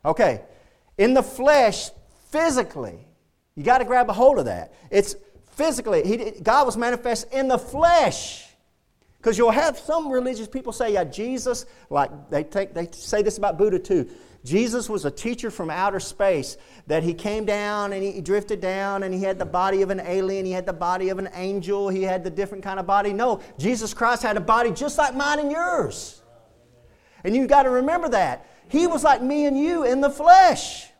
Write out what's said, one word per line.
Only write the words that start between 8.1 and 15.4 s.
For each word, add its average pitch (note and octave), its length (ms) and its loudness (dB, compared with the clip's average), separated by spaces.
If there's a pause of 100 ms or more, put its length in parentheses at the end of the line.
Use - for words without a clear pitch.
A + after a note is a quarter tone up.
'Cause A3+ 160 0
you'll A#3 140 6
have D4 260 2
some D#4 320 -4
religious B3 380 -4
people - 260 -10
say, A3+ 200 -2
"Yeah, F#3 100 0
Jesus," A#3 640 -6 (240)
like C#3 180 0 (220)
they D3+ 120 -2
take, G3 300 -6
they E3+ 180 -6
say - 300 -4
this G3+ 160 -2
about F#3+ 220 -2
Buddha F#3+ 180 2
too. F3+ 320 0 (340)
Jesus A3 460 0
was G#3 160 -4
a C#3+ 60 -2
teacher A#3 400 -8